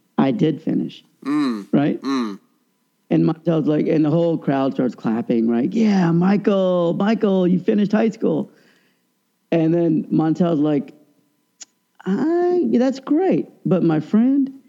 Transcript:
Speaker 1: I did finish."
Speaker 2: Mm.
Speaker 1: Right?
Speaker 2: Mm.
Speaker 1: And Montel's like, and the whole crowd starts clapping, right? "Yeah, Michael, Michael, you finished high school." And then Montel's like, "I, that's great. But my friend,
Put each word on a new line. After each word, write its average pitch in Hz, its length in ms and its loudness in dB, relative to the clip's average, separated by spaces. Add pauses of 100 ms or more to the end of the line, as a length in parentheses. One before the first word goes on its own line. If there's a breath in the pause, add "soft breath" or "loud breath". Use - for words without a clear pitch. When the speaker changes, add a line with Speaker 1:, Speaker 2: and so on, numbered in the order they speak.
(180)
Speaker 1:
I 135 140 2
did 151 280 0
finish." - 420 -6 (220)
Speaker 2:
Mm. 131 480 -4
Speaker 1:
Right? 156 300 0
Speaker 2:
Mm. 120 380 -6 (680)
Speaker 1:
And 165 160 2
Montel's 160 420 -2
like, 151 220 0
and 160 160 2
the 147 60 0
whole 165 260 0
crowd 135 380 -2
starts 127 200 -2
clapping, 113 540 -2
right? 123 240 0
"Yeah, 202 400 2
Michael, 185 800 2
Michael, 196 560 0
you 180 100 2
finished 208 340 -2
high 220 180 0
school." - 400 -4 (1000 soft breath)
And 160 220 2
then 170 400 0
Montel's 160 480 2
like, 151 340 -2 (1120)
"I, 339 640 0
that's 254 280 2
great. 311 480 0 (180)
But 165 160 2
my 165 180 2
friend, 262 500 2 (180)